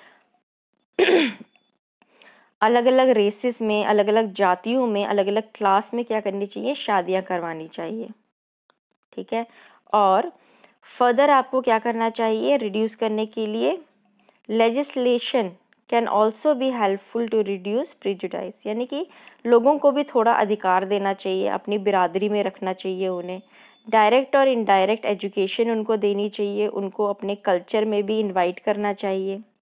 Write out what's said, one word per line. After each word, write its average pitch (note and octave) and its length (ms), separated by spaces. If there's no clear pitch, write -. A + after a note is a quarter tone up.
<clears throat> F4 300
अलग-अलग B3 480
रेसेस A3 540
में, G#3+ 220
अलग-अलग G#3 480
जातियों G3 540
में, G3+ 200
अलग-अलग G3+ 360
क्लास G3+ 400
में A#3+ 100
क्या A3 160
करनी G3+ 260
चाहिए, A3 280
शादियां F#3+ 480
करवानी E3 460
चाहिए, A3 420
ठीक - 200
है। A#3 140
और G#3 380
फर्दर B3 320
आपको C4 300
क्या A#3+ 180
करना A3+ 320
चाहिए A3+ 460
रिड्यूस G#3+ 380
करने A3 320
के A3 200
लिए, A#3+ 320
legislation A#3+ 960
can A#3 160
also A3 460
be C4 220
helpful G#3+ 580
to G#3+ 100
reduce G3+ 500
prejudice, G3 720
यानी A3 200
कि D4 200
लोगों B3 320
को C#4+ 120
भी C#4+ 140
थोड़ा A#3 280
अधिकार G3 520
देना G3 280
चाहिए, F#3+ 360
अपनी G3+ 300
बिरादरी F#3+ 500
में G#3 140
रखना F#3+ 300
चाहिए F#3 360
उन्हें, F3+ 340
डायरेक्ट A3 460
और C4+ 120
इनडायरेक्ट G#3 560
एजुकेशन G3+ 640
उनको A3 260
देनी G3+ 320
चाहिए, G3+ 380
उनको G3 380
अपने G3+ 300
कल्चर G3+ 500
में G#3 220
भी A3 140
इनवाइट F#3 380
करना G#3 340
चाहिए, G3 480